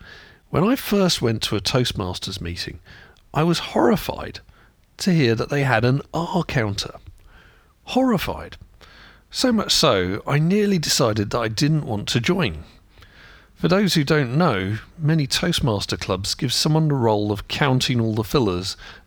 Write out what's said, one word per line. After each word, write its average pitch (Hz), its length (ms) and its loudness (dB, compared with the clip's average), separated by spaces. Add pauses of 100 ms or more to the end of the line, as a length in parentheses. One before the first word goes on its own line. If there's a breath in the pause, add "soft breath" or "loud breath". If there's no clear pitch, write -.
(500 loud breath)
When 139 120 2
I 233 140 2
first 196 440 0
went 113 220 0
to - 140 -4
a 101 40 0
Toastmasters 95 800 -4
meeting, 85 380 -8 (560 loud breath)
I 147 80 2
was 165 160 2
horrified - 800 0 (600 soft breath)
to - 140 2
hear 135 220 4
that 123 160 -4
they 143 140 0
had 117 200 4
an 131 160 4 (140)
R 165 300 -2
counter. - 500 -4 (920 soft breath)
Horrified. 170 680 0 (760 loud breath)
So - 180 0
much 220 220 0
so, 98 520 2
I 139 140 0
nearly 196 400 2
decided 110 520 0
that 120 100 -2
I 113 80 -2
didn't 147 380 0
want 104 240 -6
to 123 100 0
join. 113 420 -2 (920 loud breath)
For - 100 -4
those 185 280 2
who 160 100 2
don't 143 340 0
know, 110 400 0 (180)
many 156 300 2
Toastmaster 123 680 -2
clubs 95 400 -4
give 123 160 -4
someone 156 340 2
the 147 80 2
role 107 380 2
of 101 160 -6
counting 131 520 0
all 110 140 0
the 110 80 -2
fillers 95 540 0 (300 loud breath)